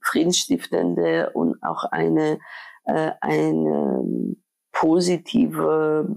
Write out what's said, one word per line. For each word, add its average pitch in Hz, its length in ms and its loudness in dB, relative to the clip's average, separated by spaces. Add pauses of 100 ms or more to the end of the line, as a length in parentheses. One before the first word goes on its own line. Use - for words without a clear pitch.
friedensstiftende - 1300 0
und 82 320 0
auch - 220 -4
eine, 156 520 0 (480)
äh, 160 260 0 (100)
eine 151 1120 0 (360)
positive 160 1500 0